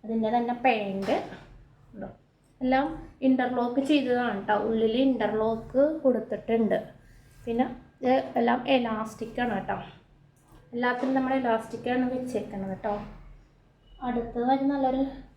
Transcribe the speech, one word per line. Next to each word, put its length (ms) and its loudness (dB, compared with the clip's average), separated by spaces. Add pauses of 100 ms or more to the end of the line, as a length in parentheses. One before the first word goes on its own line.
അതിൻ്റെ 320 0
തന്നെ 180 0 (100)
പാൻറ് 520 0 (760)
ഉണ്ടോ. 160 -12 (560)
എല്ലാം 240 4 (400)
ഇൻ്റർലോക്ക് 640 2
ചെയ്തതാണ് 560 2
ട്ടോ. 80 4 (140)
ഉള്ളിൽ 260 2 (100)
ഇൻ്റർലോക്ക് 800 2 (180)
കൊടുത്തിട്ടുണ്ട്. 760 2 (680)
പിന്നെ 240 0 (340)
ഇത് 140 4 (260)
എല്ലാം 180 2 (160)
ഇലാസ്റ്റിക് 720 -4
ആണ് 240 -2
ട്ടോ. 80 -2 (960)
എല്ലാത്തിനും 460 0
നമ്മൾ 200 0
ഇലാസ്റ്റിക് 560 -2
ആണ് 100 2 (100)
വെച്ചേക്കുന്നത് 680 -6
ട്ടോ. 120 -2 (1120)
അടുത്തത് 440 -2
വരെ 220 2
നല്ലൊരു 300 2 (320)